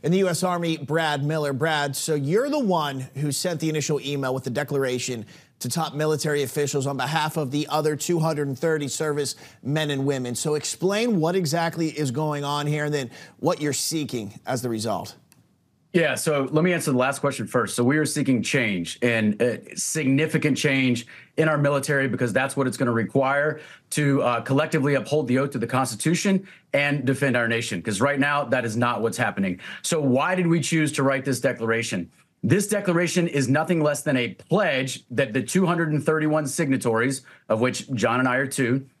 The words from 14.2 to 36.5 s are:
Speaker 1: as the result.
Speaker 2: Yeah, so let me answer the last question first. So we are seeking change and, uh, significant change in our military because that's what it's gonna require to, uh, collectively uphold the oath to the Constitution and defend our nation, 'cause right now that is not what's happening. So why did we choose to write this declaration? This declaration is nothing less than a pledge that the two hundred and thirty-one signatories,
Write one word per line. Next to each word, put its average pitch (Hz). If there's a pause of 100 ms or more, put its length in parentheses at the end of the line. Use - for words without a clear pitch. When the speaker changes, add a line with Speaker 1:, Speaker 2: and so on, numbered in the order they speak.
Speaker 1:
as 123
the 123
result. 107 (800)
Speaker 2:
Yeah, 151
so 139
let 151
me 180
answer 160
the 127
last 131
question 131
first. 107
So 120
we 143
are 151
seeking 120
change 101
and, 110
uh, 120 (180)
significant 143
change 131 (320)
in 156
our 151
military 143
because 117
that's 135
what 135
it's 117
gonna 120
require 139 (320)
to, 139
uh, 117
collectively 143
uphold 135
the 127
oath 139
to 120
the 113
Constitution 156 (260)
and 143
defend 131
our 117
nation, 113
'cause 101
right 143
now 143
that 123
is 110
not 120
what's 110
happening. 98 (240)
So 160
why 143
did 185
we 165
choose 151
to 143
write 135
this 131
declaration? 113 (320)
This 196
declaration 180
is 139
nothing 156
less 147
than 139
a 120
pledge 139
that 120
the 131
two 185
hundred 165
and 151
thirty-one 156
signatories, 131 (280)